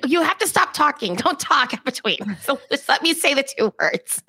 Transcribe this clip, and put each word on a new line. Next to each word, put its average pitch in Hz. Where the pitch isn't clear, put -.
you 311
have 349
to 415
stop 359
talking. 285
<laughs> -
Don't 302
talk 269
in 220
between. 202
So -
just -
let -
me 330
say 311
the 269
two 220
words. -